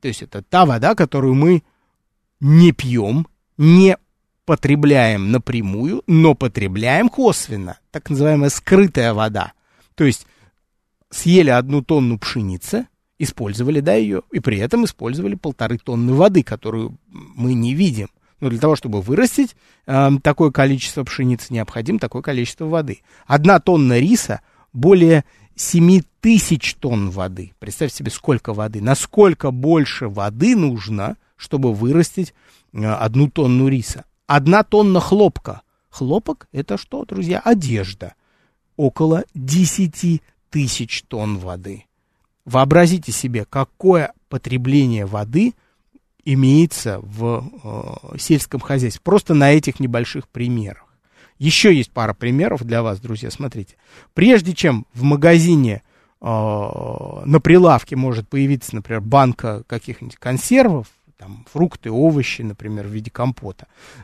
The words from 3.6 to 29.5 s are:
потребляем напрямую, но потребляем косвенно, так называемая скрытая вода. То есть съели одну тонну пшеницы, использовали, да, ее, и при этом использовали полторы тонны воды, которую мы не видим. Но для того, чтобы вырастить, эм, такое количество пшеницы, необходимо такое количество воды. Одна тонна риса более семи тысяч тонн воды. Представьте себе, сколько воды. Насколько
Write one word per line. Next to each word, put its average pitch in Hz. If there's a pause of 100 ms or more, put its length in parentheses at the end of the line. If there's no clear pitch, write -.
потребляем 135
напрямую, 120
но 160
потребляем 120
косвенно, 110 (120)
так -
называемая 143
скрытая 147
вода. 104 (420)
То 151
есть 131 (840)
съели 170
одну 131
тонну 123
пшеницы, 107 (320)
использовали, 123
да, 165
ее, 208 (100)
и 180
при 110
этом 190
использовали 175
полторы 120
тонны 120
воды, 185
которую 113 (140)
мы -
не 120
видим. 139 (320)
Но 139
для 117
того, 151
чтобы 104
вырастить, 233 (300)
эм, 135
такое 147
количество 135
пшеницы, 123
необходимо 113
такое 123
количество 131
воды. 156 (260)
Одна 156
тонна 139
риса 170 (320)
более 165 (320)
семи 170 (160)
тысяч 214
тонн 110
воды. 92
Представьте -
себе, 123
сколько -
воды. 107
Насколько 151